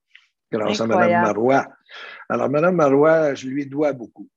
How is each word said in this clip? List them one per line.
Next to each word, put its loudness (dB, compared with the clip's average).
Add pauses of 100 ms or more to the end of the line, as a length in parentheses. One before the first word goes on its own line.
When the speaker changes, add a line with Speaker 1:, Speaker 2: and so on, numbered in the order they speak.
(520)
Speaker 1:
grâce -2
à -2
Madame 2
Speaker 2:
Incroyable. 2
Speaker 1:
Marois. 0 (600)
Alors, -2
Madame 0
Marois, 4
je -12
lui -6
dois -2
beaucoup. -16